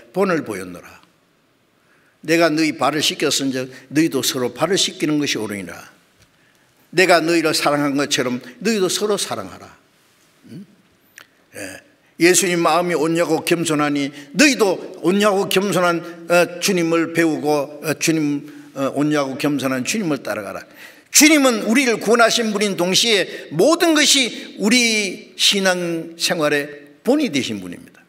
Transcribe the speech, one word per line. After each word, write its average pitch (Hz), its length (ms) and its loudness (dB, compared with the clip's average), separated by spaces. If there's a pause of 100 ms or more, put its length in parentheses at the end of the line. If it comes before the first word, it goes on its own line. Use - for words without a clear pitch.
(120)
본을 180 320 -2
보였노라. 92 560 -12 (1200)
내가 165 280 4
너희 156 260 0
발을 143 260 0
씻겼은즉 135 720 -2 (160)
너희도 143 340 0
서로 123 300 -2
발을 175 240 -2
씻기는 151 440 -2
것이 131 180 -4
옳으니라. 101 540 -10 (1000)
내가 175 300 6
너희를 160 340 0
사랑한 143 420 0
것처럼 131 440 -2 (180)
너희도 196 300 0
서로 202 280 -2
사랑하라." 98 600 -10 (680)
음? 156 200 -18 (880)
예. 98 260 -14 (400)
예수님 175 400 4
마음이 170 320 2
온유하고 160 540 0
겸손하니 147 680 -2 (200)
너희도 208 720 2
온유하고 196 460 2
겸손한, 175 800 -2
어, 170 320 2
주님을 165 540 0
배우고, 147 680 0
어, 143 120 -4
주님, 147 800 -2
어, 139 200 -2
온유하고 143 440 -2
겸손한 131 480 -2
주님을 165 360 -4
따라가라. 98 380 -8 (520)
주님은 269 500 4
우리를 233 360 2
구원하신 226 540 2
분인 202 240 -2
동시에 185 760 0
모든 311 420 4
것이 269 640 0
우리 214 800 0
신앙 175 840 0
생활의 147 840 -2
본이 269 280 2
되신 120 280 -2
분입니다. 85 500 -16